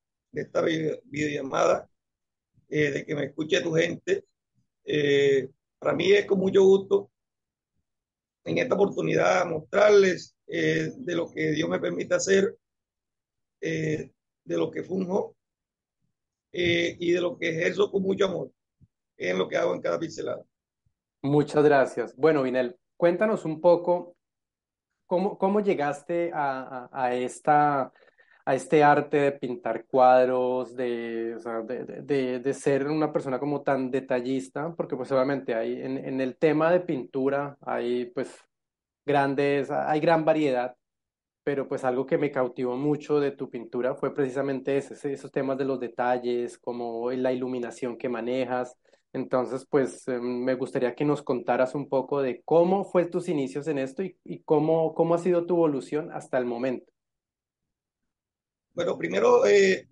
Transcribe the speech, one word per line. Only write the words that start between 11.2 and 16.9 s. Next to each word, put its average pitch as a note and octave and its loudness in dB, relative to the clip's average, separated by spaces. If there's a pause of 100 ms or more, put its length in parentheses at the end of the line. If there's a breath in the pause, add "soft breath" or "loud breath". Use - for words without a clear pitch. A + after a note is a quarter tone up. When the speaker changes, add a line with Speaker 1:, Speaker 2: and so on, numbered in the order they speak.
Speaker 1:
que D#3 -4
Dios D#3+ -2
me F3+ -2
permite F3 -2
hacer, G3 2 (1040)
eh, D#3 -4 (320)
de E3+ -4
lo D#3+ -2
que - -8
funjo, F#3 -4 (1160)
eh, E3+ 0